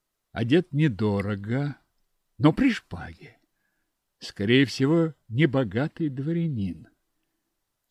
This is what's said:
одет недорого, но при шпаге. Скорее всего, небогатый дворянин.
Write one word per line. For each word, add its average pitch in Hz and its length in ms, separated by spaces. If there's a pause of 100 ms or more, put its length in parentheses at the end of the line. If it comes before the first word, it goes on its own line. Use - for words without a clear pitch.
(320)
одет 131 400
недорого, 110 1040 (600)
но 143 160
при 262 180
шпаге. - 640 (840)
Скорее 120 460
всего, 156 480 (140)
небогатый 135 800
дворянин. 135 800 (1040)